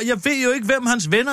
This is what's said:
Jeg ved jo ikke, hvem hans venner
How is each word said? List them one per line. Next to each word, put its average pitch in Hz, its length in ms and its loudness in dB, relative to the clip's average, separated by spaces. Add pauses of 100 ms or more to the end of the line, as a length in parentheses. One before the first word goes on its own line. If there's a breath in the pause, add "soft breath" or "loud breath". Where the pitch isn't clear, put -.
Jeg 233 180 -2
ved 277 200 0
jo 247 60 2
ikke, 254 160 -2
hvem 254 200 0
hans 233 240 0
venner 240 220 2